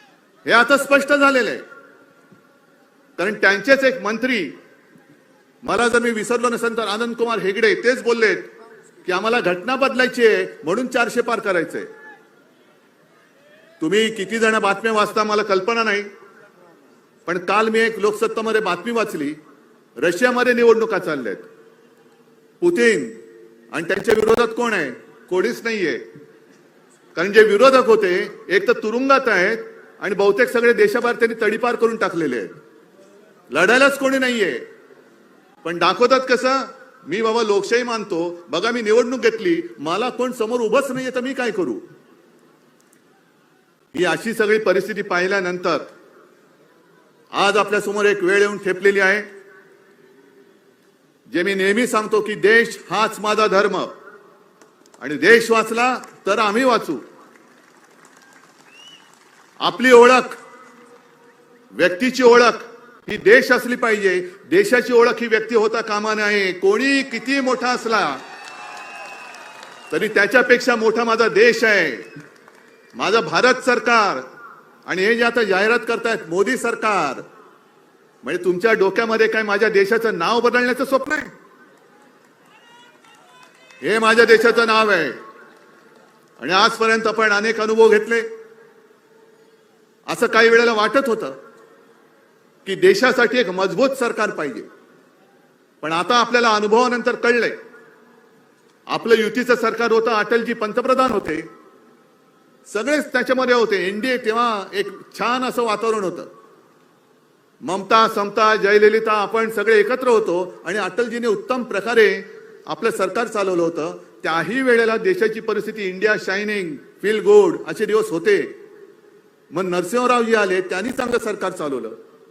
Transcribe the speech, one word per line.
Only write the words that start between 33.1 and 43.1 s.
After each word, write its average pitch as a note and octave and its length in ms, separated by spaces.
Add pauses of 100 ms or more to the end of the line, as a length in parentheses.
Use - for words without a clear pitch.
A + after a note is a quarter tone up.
लढायलाच B3+ 480
कोणी C4+ 200
नाहीये. A3 480 (1000)
पण E3+ 140
दाखवतात A#3 500
कसं, B3+ 320 (460)
"मी G3 160
बाबा A3 200
लोकशाही G#3+ 400
मानतो, F3 640
बघा F3+ 220
मी A#3+ 120
निवडणूक A#3+ 380
घेतली, G#3 420 (160)
मला F3+ 300
कोण B3 240
समोर A#3+ 280
उभंच C4 300
नाहीये B3+ 240
तर B3+ 60
मी B3+ 140
काय B3 160
करू?" C3+ 280 (2250)